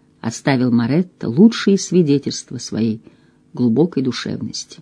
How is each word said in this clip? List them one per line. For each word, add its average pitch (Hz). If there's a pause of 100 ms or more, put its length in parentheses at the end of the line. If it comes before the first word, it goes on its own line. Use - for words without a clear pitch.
(220)
оставил 127
Моретто 117
лучшие 196
свидетельства 143
своей 110 (500)
глубокой 127
душевности. -